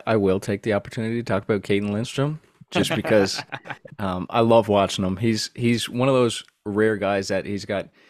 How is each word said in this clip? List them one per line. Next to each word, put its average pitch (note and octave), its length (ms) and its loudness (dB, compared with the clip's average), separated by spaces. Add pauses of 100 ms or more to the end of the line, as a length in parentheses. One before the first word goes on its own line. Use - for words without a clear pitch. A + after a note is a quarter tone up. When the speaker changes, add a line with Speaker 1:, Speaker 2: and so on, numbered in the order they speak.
Speaker 1:
I A2+ 120 2
will G2 240 2
take G2+ 220 -4
the G#2+ 100 0
opportunity A2 420 -4
to A#2+ 80 -4
talk G2+ 200 -2
about G#2 180 0
Caden G#2 300 0
Lindstrom C#3 500 -4 (280)
just F#3+ 240 0
because, G#2+ 480 2 (300)
Speaker 2:
<laughs> - 280 -18
Speaker 1:
um, F#2 300 -4
I A#2 120 2
love A2+ 260 6
watching G2 380 2
him. F#2 100 -2
He's, A2 400 -2
he's A#2+ 320 0
one B2 220 0
of C3+ 60 4
those A#2+ 280 2 (220)
rare G#2+ 320 2
guys G2 320 -2
that F#2+ 160 -2
he's G2+ 180 -6
got, G2 240 -4 (220)